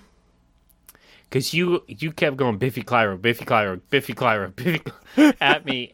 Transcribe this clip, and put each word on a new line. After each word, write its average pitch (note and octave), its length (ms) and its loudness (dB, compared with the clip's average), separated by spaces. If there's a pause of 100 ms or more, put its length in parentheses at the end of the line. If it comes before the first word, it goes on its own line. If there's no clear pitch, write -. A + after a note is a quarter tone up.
(1300)
'Cause - 180 -2
you, F3 360 0
you D3+ 240 -8
kept D3 260 -2
going, B2 220 0
"Biffy B2 240 -4
Clyro, G#2 360 0
Biffy A#2 240 -2
Clyro, G#2 460 0
Biffy C3+ 240 -2
Clyro, G#2+ 420 0
Biffy D#3+ 240 -4
Clyro," - 580 2
<laughs> - 40 -20
at D3 240 4
me. B2+ 280 -6